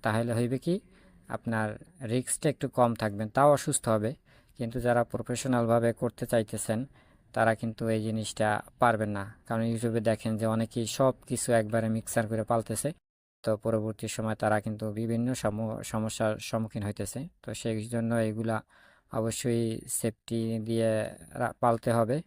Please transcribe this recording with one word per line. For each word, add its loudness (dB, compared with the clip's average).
তাহলে 0
হইবে 0
কি, -2
আপনার -2
রিস্কটা -2
একটু -2
কম 4
থাকবেন, -2
তাও 6
অসুস্থ 0
হবে। 2
কিন্তু -4
যারা 4
প্রফেশনালভাবে 2
করতে -4
চাইতেছেন, 0
তারা 4
কিন্তু -4
এই 2
জিনিসটা 0
পারবেন 4
না। -6
কারণ 0
YouTube-এ 0
দেখেন 0
যে -2
অনেকেই -2
সব 2
কিছু -2
একবারে 2
মিক্সার 0
করে -2
পালতেছে। -2
তো 2
পরবর্তী -2
সময় -2
তারা 2
কিন্তু -6
বিভিন্ন -2
সম-, -4
সমস্যার -2
সম্মুখীন -4
হইতেছে। -6
তো -8
সেই -4
জন্য -2
এগুলা 0
অবশ্যই 0
সেফটি -2
দিয়ে 0
রা-, -2
পালতে 2
হবে। 2